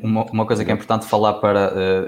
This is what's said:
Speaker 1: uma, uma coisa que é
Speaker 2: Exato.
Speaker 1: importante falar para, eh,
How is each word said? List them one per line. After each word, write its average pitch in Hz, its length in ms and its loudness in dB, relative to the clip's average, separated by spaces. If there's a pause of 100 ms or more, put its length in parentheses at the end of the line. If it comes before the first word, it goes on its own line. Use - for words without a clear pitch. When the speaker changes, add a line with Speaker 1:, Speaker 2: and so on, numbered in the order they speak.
Speaker 1:
uma, 110 280 0
uma 110 160 0
coisa 107 180 0
que 98 60 -2
é - 20 0
Speaker 2:
Exato. 101 120 -4
Speaker 1:
importante 110 260 -2
falar 107 240 2
para, 98 420 2
eh, 95 320 0